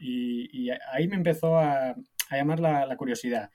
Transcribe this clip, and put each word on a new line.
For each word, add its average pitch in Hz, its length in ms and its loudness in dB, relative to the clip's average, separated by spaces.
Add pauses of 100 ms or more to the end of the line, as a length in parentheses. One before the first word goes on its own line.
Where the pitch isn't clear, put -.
Y, 123 500 -4
y 127 180 -4 (220)
ahí 156 160 2
me 196 80 -2
empezó 165 420 2
a, 135 380 2 (340)
a 139 80 -2
llamar 151 220 0
la, 151 260 2
la 131 120 -4
curiosidad. 120 580 -2